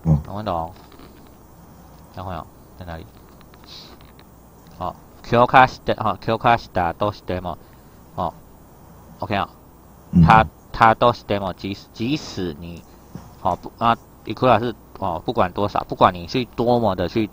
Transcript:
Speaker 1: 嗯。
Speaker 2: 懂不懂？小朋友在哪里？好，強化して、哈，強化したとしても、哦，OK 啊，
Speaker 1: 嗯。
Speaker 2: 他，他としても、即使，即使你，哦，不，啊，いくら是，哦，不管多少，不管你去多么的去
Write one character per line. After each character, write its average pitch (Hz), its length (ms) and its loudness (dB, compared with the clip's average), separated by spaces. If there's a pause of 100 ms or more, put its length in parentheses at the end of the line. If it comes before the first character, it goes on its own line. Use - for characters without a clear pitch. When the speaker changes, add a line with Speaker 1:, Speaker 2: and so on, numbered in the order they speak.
Speaker 1:
嗯。 78 220 2
Speaker 2:
懂 95 100 -14
不 107 80 -10
懂？ 85 280 -4 (1400)
小 95 80 -14
朋 92 100 -10
友 80 120 -12 (340)
在 92 60 -16
哪 82 120 -14
里？ 82 80 -16 (1700)
好， 90 180 -8 (280)
強 120 220 4
化 127 220 8
し - 180 -10
て、 113 100 0
哈， 101 240 -4
強 113 180 -4
化 120 200 2
し - 160 -10
た 85 200 -2
と 101 180 -2
し - 140 -16
て 90 140 -6
も、 87 160 -10 (600)
哦， 87 180 -4 (880)
OK 101 160 -6
啊， 92 120 -2 (640)
Speaker 1:
嗯。 87 120 6
Speaker 2:
他， 110 220 8 (260)
他 113 220 6
と 120 180 4
し - 160 -8
て 101 120 -2
も、 95 140 -6
即 98 200 -8
使， - 180 -14
即 127 240 -4
使 90 440 -8
你， 85 240 -16 (580)
哦， 87 180 -2
不， - 120 -16 (120)
啊， 117 120 2 (300)
い 110 100 -10
く 131 120 0
ら 113 120 6
是， 117 140 -4 (260)
哦， 95 260 -4
不 120 80 -4
管 98 180 0
多 101 160 -2
少， - 200 -4
不 131 80 -8
管 104 180 4
你 87 140 -12
去 127 180 -4 (100)
多 120 240 2
么 101 160 0
的 90 120 -4
去 110 260 -2